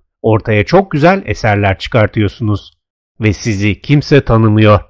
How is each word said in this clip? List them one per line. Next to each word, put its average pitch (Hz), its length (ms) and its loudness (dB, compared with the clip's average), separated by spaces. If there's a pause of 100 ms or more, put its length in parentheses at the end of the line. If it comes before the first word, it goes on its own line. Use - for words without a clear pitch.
(240)
ortaya 110 420 0
çok 190 260 0
güzel 170 360 0
eserler 101 520 -2
çıkartıyorsunuz 107 920 -4 (480)
ve 113 120 0
sizi 101 480 -4
kimse 143 440 2
tanımıyor. 107 640 2